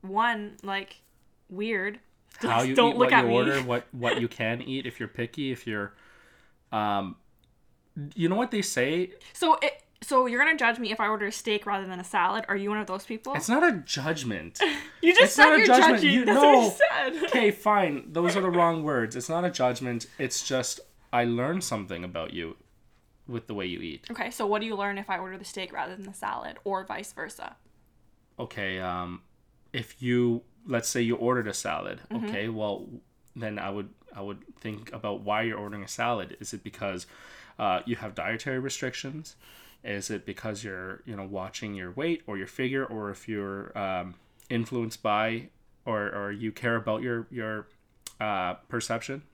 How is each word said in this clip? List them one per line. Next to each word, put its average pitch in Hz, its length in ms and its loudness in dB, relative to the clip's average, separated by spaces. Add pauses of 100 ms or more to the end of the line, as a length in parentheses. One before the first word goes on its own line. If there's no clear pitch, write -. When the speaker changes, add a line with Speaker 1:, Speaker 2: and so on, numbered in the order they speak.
Speaker 1:
One, 208 640 0
like, 196 320 -6 (520)
weird. 208 520 -4 (400)
Speaker 2:
How 117 180 2
Speaker 1:
Like, 127 100 2
Speaker 2:
you 135 60 0
Speaker 1:
don't - 160 8
Speaker 2:
eat, - 60 -2
Speaker 1:
look - 140 6
Speaker 2:
what - 40 6
Speaker 1:
at - 80 8
Speaker 2:
you 120 60 4
Speaker 1:
me. 117 60 4
Speaker 2:
order, 131 280 4
what, 123 260 -2
Speaker 1:
<laughs> - 40 -20
Speaker 2:
what 120 280 0
you 120 60 0
can 117 360 -2
eat, 131 220 -6
if 127 140 -8
you're 110 100 -6
picky, 131 440 -4
if - 140 -8
you're, 104 280 -4 (800)
um, 101 440 0 (1000)
you 170 120 2
know 190 80 2
what 240 140 0
they 208 120 0
say? 160 500 0 (200)
Speaker 1:
So - 300 4
it, 587 200 -2 (200)
so 254 240 4
you're 240 120 -2
gonna 311 180 4
judge 262 220 2
me 220 140 -2
if 220 80 -4
I 208 80 2
order 208 180 0
a 208 60 -4
steak 208 340 -2
rather 196 200 -2
than 185 120 -8
a 180 60 -8
salad? 196 440 2
Are 196 80 0
you 196 120 -2
one 214 100 0
of 208 80 -4
those 214 180 -6
people? 240 300 -8
Speaker 2:
It's - 140 -2
not 269 140 4
a 302 220 4
judgment. 127 840 -4
Speaker 1:
<laughs> 311 40 2 (300)
You 339 120 6
just 427 140 10
Speaker 2:
It's 554 80 2
Speaker 1:
said 427 100 12
Speaker 2:
not 311 100 10
a - 40 8
Speaker 1:
you're 440 80 8
Speaker 2:
judgment. 311 280 10
Speaker 1:
judging. 294 180 6
Speaker 2:
You, 247 120 4
Speaker 1:
That's 214 160 6
what 294 100 12
you 269 100 12
Speaker 2:
no. - 160 4 (440)
Speaker 1:
said. - 20 0
<laughs> 392 60 0
Speaker 2:
Okay, 226 240 4
fine. 190 600 0
Those 175 240 2
are 196 40 2
the 185 100 2
wrong 170 320 4
words. 120 320 0
It's 123 140 -8
not 170 160 0
a 180 60 2
judgment. 123 560 0 (120)
It's - 280 -4
just 131 340 -2 (320)
I 120 120 4
learned 127 380 0
something 92 400 -6
about 85 300 -8
you 82 240 -8 (720)
with 120 180 -8
the 110 80 -10
way 98 120 -6
you 87 140 -6
eat. - 300 -12
Speaker 1:
Okay, 233 220 -6
so 226 120 -6
what 208 160 0
do 226 60 -6
you 220 80 -6
learn 202 240 -4
if 202 100 -10
I 190 100 -4
order 185 200 -10
the 202 60 -14
steak - 280 -10
rather - 220 -8
than 196 100 -14
the 196 80 -14
salad, - 520 -8
or 190 200 -4
vice 185 280 -10
versa? - 420 -12 (840)
Speaker 2:
Okay, 95 400 -6
um, 90 420 -6 (500)
if 120 300 -10
you, 123 400 2 (240)
let's 117 220 -2
say 123 120 -2
you 117 140 2
ordered 117 320 0
a 101 80 -4
salad, - 460 -4 (100)
Speaker 1:
Mm-hmm. 226 160 -6
Speaker 2:
okay, 113 220 -4
well, 107 400 -4 (480)
then 107 240 -6
I 98 100 -6
would, 98 200 -8 (260)
I 101 60 -14
would 101 200 -12 (160)
think 107 340 -12
about 104 280 -6
why 104 220 0
you're 113 160 -2
ordering 104 260 -10
a 95 40 -16
salad. 117 520 -4
Is 101 120 -12
it 104 120 -14
because, 98 420 -8 (500)
uh, 92 300 0
you 120 80 -2
have 107 220 -10
dietary 113 420 -4
restrictions? 135 760 -8 (480)
Is 101 260 -6
it 104 160 -8
because 104 380 -10
you're, 95 400 -10
you 113 100 -12
know, 98 100 -10
watching 98 520 -8
your 90 160 -10
weight 160 340 -4
or 104 100 -8
your 95 120 -6
figure, 135 360 -2
or 107 260 -6
if - 180 -14
you're, 98 500 -6
um, 92 360 -4 (360)
influenced 117 520 -4
by 110 440 0 (380)
or, 107 260 -2
or 101 220 -6
you 107 180 -4
care 117 260 -2
about 110 260 -2
your, 120 280 -4
your, 110 360 -8 (520)
uh, 92 360 -2 (160)
perception? 123 500 -4 (140)